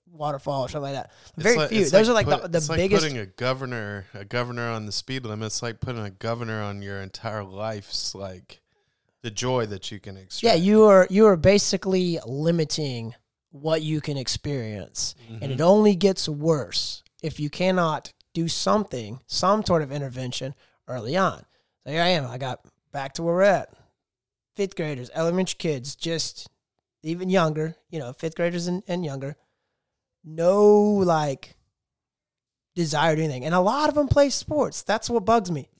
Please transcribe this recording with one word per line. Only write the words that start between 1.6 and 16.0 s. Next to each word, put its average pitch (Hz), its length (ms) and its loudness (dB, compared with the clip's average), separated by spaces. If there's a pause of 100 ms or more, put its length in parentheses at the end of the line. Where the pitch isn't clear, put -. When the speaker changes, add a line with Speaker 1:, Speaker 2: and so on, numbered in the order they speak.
Speaker 1:
few. 220 140 0
Speaker 2:
it's 147 80 0
Speaker 1:
Those 208 180 8
Speaker 2:
like 226 180 4
Speaker 1:
are, - 40 2
like, 185 100 0
Speaker 2:
put-, - 40 -14
Speaker 1:
the, 185 40 -8
the 170 100 0
Speaker 2:
it's 156 120 -4
like 165 80 -2
Speaker 1:
biggest 196 240 4
Speaker 2:
putting 143 160 -2
a 104 80 -8
governor, 120 880 -6
a 101 100 -14
governor 120 440 -4
on 110 180 -6
the 101 60 -10
speed 131 340 -8
limit. 107 200 -6
It's - 160 -6
like 117 180 -8
putting 120 220 -6
a 101 80 -8
governor 113 520 -6
on 101 180 -8
your 98 220 -10
entire 104 420 -8
life's, 101 680 -8
like, 95 480 -14 (600)
the 120 80 -8
joy 123 360 -2
that 101 240 -10
you 107 100 -12
can 98 160 -16
Speaker 1:
Yeah, 95 60 -20
Speaker 2:
extract. 196 380 0
Speaker 1:
you 214 240 8
are, 190 260 10
you 208 160 6
are 196 100 8
basically 185 880 2
limiting 143 880 -2 (360)
what 156 320 -2
you 156 180 -2
can 143 180 -6
experience, 120 960 -6 (260)
and 104 40 -8
it 131 140 -4
Speaker 2:
Mm-hmm. 147 40 0
Speaker 1:
only 208 340 8
gets 190 320 2